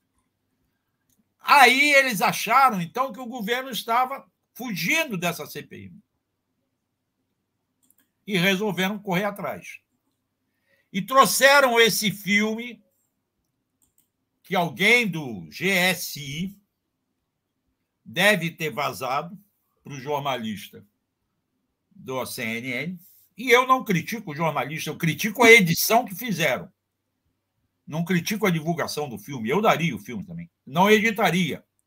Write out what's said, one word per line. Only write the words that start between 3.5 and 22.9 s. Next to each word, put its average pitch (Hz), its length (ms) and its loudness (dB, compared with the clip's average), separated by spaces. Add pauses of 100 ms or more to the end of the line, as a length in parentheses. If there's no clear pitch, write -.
estava 254 580 -2 (280)
fugindo 240 640 -4
dessa 165 260 -4
C 143 180 -14
P - 140 -20
I. 98 160 -18 (2250)
E 196 120 -2
resolveram 190 600 0
correr 190 260 -2
atrás. 165 540 -8 (1120)
E 196 120 -4
trouxeram 262 760 6
esse 220 320 4
filme 220 720 -2 (1600)
que 180 140 -6
alguém 185 500 2
do 131 440 -8
G 160 180 -6
S 180 500 -2
I 151 400 -10 (1400)
deve 170 480 0
ter 160 200 -6
vazado 143 680 -6 (460)
pro 139 160 -14
jornalista 127 840 -6 (1160)
do 127 240 -6
C - 200 -10
N 117 260 -6
N. 156 300 -8 (360)